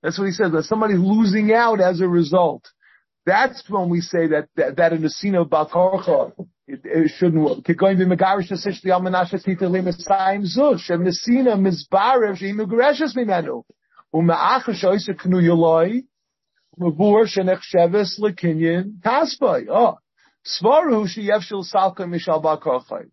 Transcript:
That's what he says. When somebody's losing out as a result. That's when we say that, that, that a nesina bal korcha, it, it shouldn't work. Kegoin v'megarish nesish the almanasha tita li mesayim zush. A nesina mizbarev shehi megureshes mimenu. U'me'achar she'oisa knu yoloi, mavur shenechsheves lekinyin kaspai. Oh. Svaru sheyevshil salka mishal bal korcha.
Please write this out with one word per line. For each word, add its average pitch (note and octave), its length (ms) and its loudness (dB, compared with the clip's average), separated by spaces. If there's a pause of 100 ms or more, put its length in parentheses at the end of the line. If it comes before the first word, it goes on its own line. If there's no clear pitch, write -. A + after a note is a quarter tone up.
That's E3+ 160 -6
what G3 80 -2
he F#3+ 60 -4
says. F3+ 200 -2
When D#3 100 0
somebody's G#3+ 360 0
losing G#3 540 2
out A3+ 280 2
as F3+ 200 2
a F#3 80 0
result. E3+ 560 2 (640)
That's A3+ 420 0
when F#3+ 220 -2
we F3 100 0
say E3+ 280 -2
that, D3+ 280 -2
that, C#3 200 -2
that E3 160 2
a E3 40 -2
nesina E3 520 -2
bal D#3 200 0
korcha, F3+ 640 0 (340)
it, C3+ 180 -14
it D#3+ 320 0
shouldn't D#3+ 260 2
work. C#3 160 0
Kegoin F#3 400 2
v'megarish F#3 520 0
nesish F#3+ 320 -6
the F#3 80 -2
almanasha F3+ 520 0
tita F#3 260 -2
li F#3 120 0
mesayim F#3+ 640 -2
zush. A3+ 480 0
A F3 60 0
nesina A3 600 0
mizbarev G3 800 0
shehi G3 160 -6
megureshes A#3 600 0
mimenu. F3 480 -4 (520)
U'me'achar E3+ 600 0
she'oisa G3 400 -2
knu F3+ 280 0
yoloi, E3+ 600 2 (760)
mavur G3+ 480 2
shenechsheves F#3 960 0
lekinyin F3 800 -2
kaspai. A#3 680 0
Oh. G3 300 2 (480)
Svaru A#3+ 600 2
sheyevshil G3+ 640 -4
salka F#3+ 360 0
mishal E3+ 360 -2
bal D#3 160 0
korcha. B2+ 540 -6